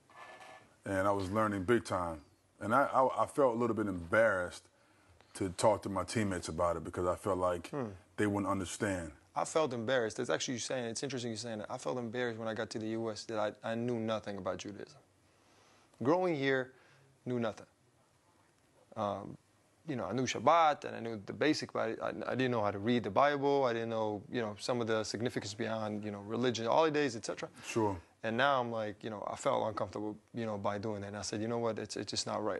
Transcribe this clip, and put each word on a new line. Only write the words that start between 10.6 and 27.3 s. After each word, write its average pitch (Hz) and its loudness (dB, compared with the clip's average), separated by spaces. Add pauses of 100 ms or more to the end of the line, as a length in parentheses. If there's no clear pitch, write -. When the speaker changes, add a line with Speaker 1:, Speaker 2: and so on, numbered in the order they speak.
Speaker 2:
saying, 127 -4
it's 113 -6
interesting 123 -4
you 110 -6
saying 110 -6
that. 104 -8
I 127 -6
felt 143 -4
embarrassed 120 -4
when 113 -4
I 110 -2
got 110 -4
to 120 -4
the 110 -4
U 113 -2
S 104 -10
that 113 -4
I, 107 2 (200)
I 113 0
knew 117 -2
nothing 107 -2
about 92 -4
Judaism. - -12 (1040)
Growing 170 4
here, 135 2 (540)
knew 123 -2
nothing. 110 -2 (1300)
Um, 101 -4 (520)
you 139 -4
know, 101 -4
I 92 -4
knew 127 0
Shabbat 143 6
and 113 -6
I 110 -8
knew 113 -6
the - -6
basic, 135 2
but 113 0
I, - -2
I, - -4
I 117 -2
didn't 127 2
know 117 2
how 101 2
to 101 -4
read 117 2
the 110 -2
Bible. 139 4
I 120 2
didn't 117 -2
know, 110 -2 (100)
you 123 0
know, 104 -2
some 123 0
of 117 0
the 110 4
significance 110 -4
behind, 107 -2
you 107 -4
know, 101 -6
religion, 113 0
holidays, 147 4
et 104 -10
cetera. - -6 (160)